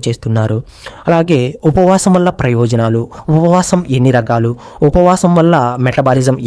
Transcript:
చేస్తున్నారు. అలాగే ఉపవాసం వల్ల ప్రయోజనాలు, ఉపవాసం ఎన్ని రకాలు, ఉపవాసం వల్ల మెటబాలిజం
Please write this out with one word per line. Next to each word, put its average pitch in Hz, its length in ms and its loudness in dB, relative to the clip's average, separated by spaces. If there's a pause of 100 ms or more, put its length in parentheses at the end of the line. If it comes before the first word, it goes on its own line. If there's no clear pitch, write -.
చేస్తున్నారు. 110 520 -4 (500)
అలాగే 165 320 2 (300)
ఉపవాసం 185 460 2
వల్ల 180 140 2 (120)
ప్రయోజనాలు, 117 600 0 (340)
ఉపవాసం 180 460 0 (140)
ఎన్ని 127 220 2
రకాలు, 117 340 -2 (360)
ఉపవాసం 180 520 2
వల్ల 170 160 2 (300)
మెటబాలిజం 131 600 0